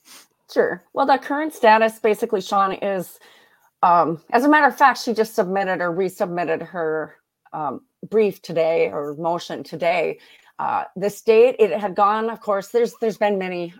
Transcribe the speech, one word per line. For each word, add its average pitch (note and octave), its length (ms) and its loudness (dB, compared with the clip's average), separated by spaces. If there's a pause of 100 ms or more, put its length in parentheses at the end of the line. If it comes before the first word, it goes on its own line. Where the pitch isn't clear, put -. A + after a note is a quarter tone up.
(520)
Sure. F#3 400 0
Well, C#4 140 0
the C4+ 100 4
current D4 380 -4
status, A3 460 4
basically, G#3+ 400 -2
Sean, G3 320 -2
is, F#3+ 480 -6 (640)
um, E3+ 380 4 (100)
as B3 140 2
a D4 40 4
matter D4+ 180 6
of A#3+ 100 0
fact, C#4 240 4
she A#3 140 -4
just A3 200 -2
submitted F#3 460 -2
or F3 120 -2
resubmitted F3 720 -4
her, D#3 500 -6 (360)
um, D3 300 -8 (260)
brief G#3 340 0
today E3 480 0
or D3 240 -8
motion E3 480 -6
today. E3 560 -2 (400)
Uh, B2+ 260 -4 (120)
the F#3+ 120 -4
state, A#3 500 4
it G#3 120 4
had F#3+ 240 -4
gone, G#3+ 340 2
of A3+ 120 -10
course, G3 280 -4
there's, A#3 320 0
there's G#3+ 160 -2
been G#3 220 0
many F3 420 -6